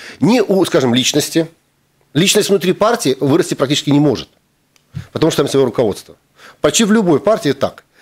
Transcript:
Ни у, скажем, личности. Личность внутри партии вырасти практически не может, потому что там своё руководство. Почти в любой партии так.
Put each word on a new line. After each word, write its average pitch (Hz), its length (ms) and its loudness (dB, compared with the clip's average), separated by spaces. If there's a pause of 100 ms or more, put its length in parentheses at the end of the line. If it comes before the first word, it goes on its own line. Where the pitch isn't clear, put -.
(220)
Ни 214 180 4
у, 190 240 2
скажем, 131 300 0
личности. 147 560 -2 (640)
Личность 196 360 0
внутри 185 220 0
партии 208 480 -2
вырасти 151 360 0
практически 139 340 -2
не 143 100 2
может, 143 300 0 (840)
потому 160 200 0
что 156 120 0
там 139 80 -4
своё 135 140 2
руководство. 107 500 -4 (460)
Почти 156 240 0
в 202 80 2
любой 175 260 2
партии 208 320 0
так. - 320 -4 (180)